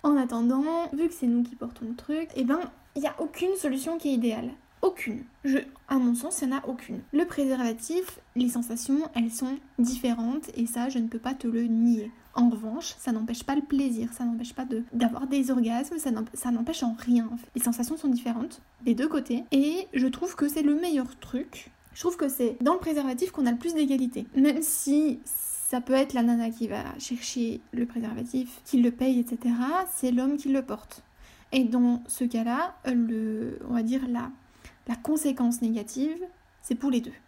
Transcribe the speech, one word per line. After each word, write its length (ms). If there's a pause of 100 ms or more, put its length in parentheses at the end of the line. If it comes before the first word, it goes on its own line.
En 160
attendant, 460 (300)
vu 140
que 60
c'est 140
nous 160
qui 120
portons 320
le 80
truc, 400
eh 80
ben, 160 (360)
il 80
y 40
a 120
aucune 360
solution 440
qui 100
est 40
idéale. 360 (340)
Aucune. 400 (200)
Je, 140 (300)
à 100
mon 160
sens, 280
il 60
n'y 60
en 40
a 100
aucune. 320 (120)
Le 140
préservatif, 960 (160)
les 120
sensations, 680
elles 160
sont 260 (220)
différentes 760
et 120
ça, 220
je 100
ne 80
peux 120
pas 140
te 140
le 160
nier. 480 (240)
En 140
revanche, 500
ça 120
n'empêche 320
pas 120
le 80
plaisir, 500
ça 100
n'empêche 300
pas 120
de, 180 (100)
d'avoir 320
des 240
orgasmes, 480
ça 140
n'emp-, 240
ça 160
n'empêche 320
en 140
rien, 360
en 40
fait. 180
Les 80
sensations 340
sont 100
différentes 540 (220)
des 100
deux 140
côtés 440
et 420
je 140
trouve 280
que 120
c'est 140
le 140
meilleur 440
truc. 520 (220)
Je 60
trouve 160
que 140
c'est 320
dans 120
le 60
préservatif 520
qu'on 160
a 40
le 60
plus 160
d'égalité. 640
Même 260
si 640
ça 560
peut 120
être 200
la 80
nana 300
qui 160
va 160 (160)
chercher 600 (120)
le 140
préservatif, 760
qui 160
le 120
paye, 280
et 80
cetera, 640
c'est 200
l'homme 260
qui 120
le 120
porte. 420 (480)
Et 120
dans 440
ce 160
cas-là, 520 (100)
le, 840
on 60
va 80
dire 260
la, 240 (560)
la 80
conséquence 680
négative, 560 (440)
c'est 140
pour 140
les 120
deux. 120 (140)